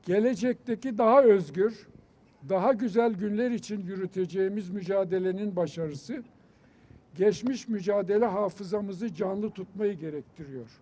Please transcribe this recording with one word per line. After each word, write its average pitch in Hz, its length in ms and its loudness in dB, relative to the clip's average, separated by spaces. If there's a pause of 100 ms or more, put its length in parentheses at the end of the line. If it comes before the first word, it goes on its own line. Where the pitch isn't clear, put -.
Gelecekteki 226 920 0
daha 240 260 8
özgür, 196 640 4 (640)
daha 190 240 2
güzel 233 400 2
günler 208 380 -2
için 208 300 -6
yürüteceğimiz 190 880 -4
mücadelenin 190 840 -2
başarısı, 165 680 -6 (920)
geçmiş 214 520 0
mücadele 202 580 2
hafızamızı 196 880 -4
canlı 196 360 -4
tutmayı 202 440 -4
gerektiriyor. 143 760 -12 (120)